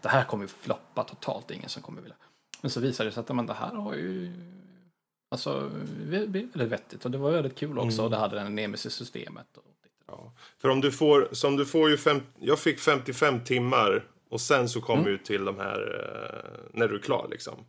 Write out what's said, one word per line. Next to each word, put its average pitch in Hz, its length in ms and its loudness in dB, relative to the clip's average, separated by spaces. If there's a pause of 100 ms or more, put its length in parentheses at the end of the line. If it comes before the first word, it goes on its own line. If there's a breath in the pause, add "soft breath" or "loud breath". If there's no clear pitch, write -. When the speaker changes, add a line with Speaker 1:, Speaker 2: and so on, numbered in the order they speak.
Speaker 1:
Det 110 80 -4
här 131 140 4
kommer 104 200 -4
ju 98 40 -8
floppa - 560 -6
totalt, - 480 -8
ingen - 180 -12
som 147 120 -10
kommer - 200 -16
vilja. 110 140 -20 (460 soft breath)
Men 131 100 -2
så 127 80 -4
visade 117 300 0
det 101 40 -10
sig 117 80 -6
att, 131 140 -4
men 123 100 0
det 104 80 -6
här - 220 -6
har 208 180 -6
ju, 180 380 -6 (1000)
alltså, 139 400 -4 (360)
vi-, 196 180 -2
vi-, 196 180 -4 (100)
väldigt 123 160 -2 (100)
vettigt, - 260 -14
och 123 60 -2
det 135 60 -4
var 139 140 0
väldigt 143 260 0
kul 147 220 -6
också, 113 220 2
Speaker 2:
Mm. 110 40 2
Speaker 1:
och 110 60 2
det 107 60 2
hade 104 180 0
den 104 200 -4
Nemesis-systemet. - 1040 -8
Och - 60 -20 (440)
Speaker 2:
Ja. - 240 -16 (260 loud breath)
För 131 120 2
om 135 120 4
du 143 100 4
får, 147 400 6
som 139 260 2
du 143 80 4
får 156 240 6
ju 147 80 6
fem-, 143 260 4 (160)
jag 143 200 4
fick 156 200 2
femtiofem 135 640 2
timmar, 123 600 4 (240)
och 117 120 -4
sen 127 280 4
så 120 120 -4
kom 120 180 2
Speaker 1:
Mm. 190 120 2
Speaker 2:
du 196 60 0
till 98 280 -2
de 98 140 -4
här, 101 200 -4 (680)
eh, - 140 -14 (140)
när 113 140 2
du 101 80 0
är 101 40 -4
klar, - 320 -2
liksom. - 380 -12